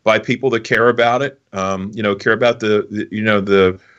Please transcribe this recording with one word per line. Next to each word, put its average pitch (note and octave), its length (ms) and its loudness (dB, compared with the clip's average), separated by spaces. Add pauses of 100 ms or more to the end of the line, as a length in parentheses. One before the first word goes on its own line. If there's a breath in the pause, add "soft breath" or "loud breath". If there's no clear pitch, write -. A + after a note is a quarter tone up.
by A2 160 2
people B2 320 -2
that A2+ 120 -2
care A#2 260 2
about A#2 340 2
it. G#2+ 140 -8 (160)
Um, F#2+ 400 -4
you A2 100 -8
know, G2+ 100 0
care A2+ 200 0
about A#2+ 280 0
the, G#2+ 280 0
the, G#2 220 -6
you G#2+ 120 -6
know, G#2+ 180 2
the, G2 380 2 (200 soft breath)